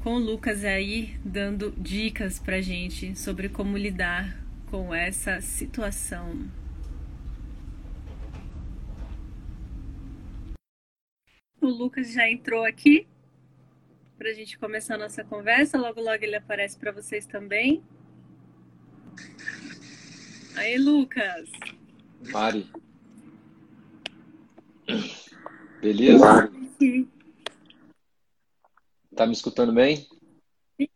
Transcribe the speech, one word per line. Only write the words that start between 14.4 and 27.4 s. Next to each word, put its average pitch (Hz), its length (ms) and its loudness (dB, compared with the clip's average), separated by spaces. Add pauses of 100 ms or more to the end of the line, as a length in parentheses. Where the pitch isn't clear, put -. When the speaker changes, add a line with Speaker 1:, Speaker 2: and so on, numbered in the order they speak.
Speaker 1:
começar 214 360 -6
a - 20 -6
nossa 214 260 -10
conversa. 226 540 2
Logo, 233 240 -2
logo 220 200 -2
ele 208 140 -4
aparece 202 420 -4
pra 208 140 -6
vocês 208 340 -10
também. 214 560 0 (2750)
Aí, 220 200 0
Lucas. 254 720 2 (800)
Speaker 2:
Mari. 107 400 0 (3000)
Beleza? 107 680 10 (260)
Speaker 1:
Sim. 254 300 2 (2000)